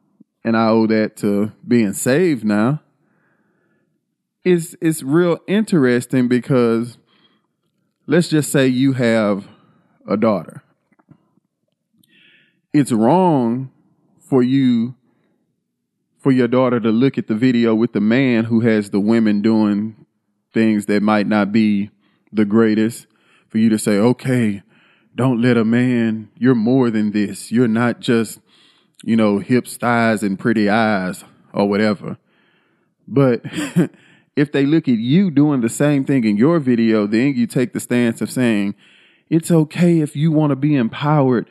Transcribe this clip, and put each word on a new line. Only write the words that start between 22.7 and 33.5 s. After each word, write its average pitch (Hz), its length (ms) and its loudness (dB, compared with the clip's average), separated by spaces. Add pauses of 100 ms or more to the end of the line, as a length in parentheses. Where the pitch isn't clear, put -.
for 113 100 -6
you 113 100 2
to 107 100 0
say, 104 200 -2
"Okay, 117 640 -2 (520)
don't 123 260 -2
let 120 160 2
a 113 80 2
man, 117 760 -2
you're 127 160 2
more 120 360 0
than 107 220 -2
this. 98 400 -4
You're 120 160 2
not 117 320 -2
just, 113 400 -2 (640)
you 113 120 -2
know, 104 220 2
hips, 120 380 -2
thighs, 117 460 0
and 98 160 -2
pretty 110 300 0
eyes," 101 560 -2 (280)
or 101 160 -2
whatever. 101 480 -2 (880)
But 123 360 0 (460)